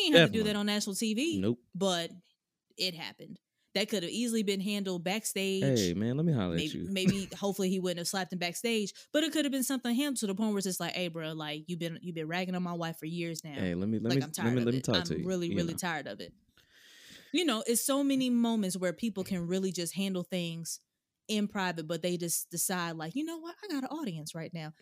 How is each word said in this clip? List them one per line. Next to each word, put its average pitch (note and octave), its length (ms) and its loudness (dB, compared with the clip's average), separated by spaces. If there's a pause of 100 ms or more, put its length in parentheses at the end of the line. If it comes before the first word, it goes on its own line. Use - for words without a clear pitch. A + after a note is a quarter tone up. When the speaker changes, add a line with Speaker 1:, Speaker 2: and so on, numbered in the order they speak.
Speaker 1:
ain't D4+ 100 8
have E3+ 120 10
to - 60 0
do A3+ 60 2
Speaker 2:
definitely. G#3 140 2
Speaker 1:
that G#3 60 0
on G#3 60 0
national G#3 300 0
T A3 180 2
V. C#4 260 0
Speaker 2:
Nope. - 200 2 (140)
Speaker 1:
But F3 380 0 (680)
it F3+ 160 -2
happened. D#3 460 -12 (340)
That G#3 160 2
could F#3+ 140 0
have E3+ 80 -2
easily A3+ 320 2
been G3 180 0
handled F#3+ 420 -2
backstage. F#3+ 600 0 (160)
Speaker 2:
Hey, F2 140 4
man, A2+ 240 0
let D#3+ 80 2
me E3+ 80 4
holler F#2 220 2
at - 20 0
Speaker 1:
Maybe, - 200 -2
Speaker 2:
you. E2+ 100 -4
<laughs> - 20 -4
Speaker 1:
maybe, G3 480 2
hopefully G3 320 0
he F#3+ 100 2
wouldn't F3 200 -2
have E3+ 80 -4
slapped F#3 260 -4
him F3+ 60 -4
backstage, G3+ 540 0 (180)
but D4+ 120 4
it D#4 100 0
could D#4 120 4
have C#4 60 0
been C4 120 0
something B3 320 0
handled C#4 220 2
to G#3+ 100 -2
the G3 80 0
point G#3+ 160 2
where G3+ 80 2
it's F#3+ 80 -2
just F3+ 120 -2
like, E3+ 140 -4
"Hey, F3+ 160 -2
bro, D#3+ 240 -6
like, D#3 340 -6
you've F3 120 -4
been, E3 220 -4
you've F3 140 -8
been D#3 120 -4
ragging F3+ 280 -2
on F3+ 80 0
my F3 100 -2
wife E3 240 -4
for - 80 -8
years E3+ 380 -4
now. D#3 120 -12
Speaker 2:
Hey, F#2 200 0
let F#2+ 140 0
me, A2 100 0
let A2+ 100 0
Speaker 1:
Like, C3 100 4
Speaker 2:
me, C3+ 40 2
Speaker 1:
I'm D3+ 60 -6
Speaker 2:
let D#3+ 60 -12
Speaker 1:
tired A#2 200 0
Speaker 2:
me, B2+ 60 2
Speaker 1:
of A#2 40 2
Speaker 2:
let A#2+ 80 4
me C3 60 0
Speaker 1:
it. - 40 -4
Speaker 2:
talk A#2 140 2
Speaker 1:
I'm F2+ 60 2
Speaker 2:
to E3 160 -2
you, E3+ 80 -2
Speaker 1:
really, F3+ 220 -2
Speaker 2:
you G3 60 0
Speaker 1:
really E3+ 180 0
Speaker 2:
know. - 40 -8
Speaker 1:
tired D#3+ 300 -4
of G2+ 140 -10
it." E2+ 120 -12 (1000)
You F4 120 4
know, A3 220 2
it's A#3 180 4
so C#4 180 4
many C4 260 4
moments A3+ 480 4
where F3+ 160 0
people F#3+ 320 -2
can F3 220 -2
really F#3+ 260 0
just E3+ 200 -4
handle F#3+ 300 0
things E3+ 560 -4 (480)
in G#3 220 2
private, F3 380 -2
but E3 140 -2
they F3+ 160 2
just E3+ 320 -2
decide, E3+ 480 -2
like, D#3+ 180 -6
"You D4+ 100 -2
know E4 140 -4
what? E4+ 240 -12
I G#4 100 -10
got C4+ 100 0
an C4+ 60 -4
audience F#3 460 -6
right D#3+ 180 -8
now. D#3 280 -8